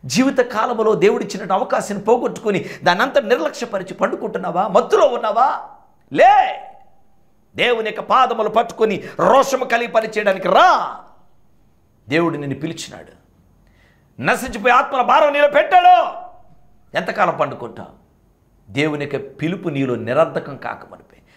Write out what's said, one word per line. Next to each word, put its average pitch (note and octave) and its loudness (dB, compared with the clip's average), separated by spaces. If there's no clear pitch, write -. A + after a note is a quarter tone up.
జీవిత C4 0
కాలంలో A3 0
దేవుడిచ్చినట్టు G#3 0
అవకాశాన్ని G3+ -4
పోగొట్టుకుని A3+ 0
దాన్నంతా G#3+ 2
నిర్లక్ష్యపరిచి A3+ -4
పండుకుంటున్నావా? F#3 -4
మత్తులో D#4 2
ఉన్నావా? A#3 0
లే, F4+ 4
దేవుని A3 -2
యొక్క - -12
పాదములు A3+ 2
పట్టుకొని G#3+ -2
రోషము C4 2
కలిగి A#3 -2
పని A3 0
చేయడానికి G3+ -2
రా! A3+ 4
దేవుడు D#3 0
నిన్ను C#3 -8
పిలిచినాడు. - -12
నశించిపోయే A#3 -2
ఆత్మల C4+ 2
భారం C#4+ 4
నీలో C#4+ 4
పెట్టాడు. F4+ 6
ఎంతకాలం F3 -2
పండుకుంటావు? A#2+ -8
దేవుని D3 -2
యొక్క - -10
పిలుపు E3+ -6
నీలో C3+ -2
నిరర్ధకం C3+ -2
కాకమనిపే - -16